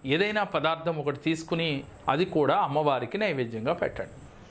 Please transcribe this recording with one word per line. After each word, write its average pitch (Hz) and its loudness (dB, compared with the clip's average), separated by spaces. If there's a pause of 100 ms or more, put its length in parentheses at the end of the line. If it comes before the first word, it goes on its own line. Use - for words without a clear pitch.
ఏదైనా 202 2
పదార్థం 160 0
ఒకటి 139 -2
తీసుకుని, 160 -2 (240)
అది 151 4
కూడా 156 4
అమ్మవారికి 143 2
నైవేద్యంగా 131 0
పెట్టండి. - -4 (380)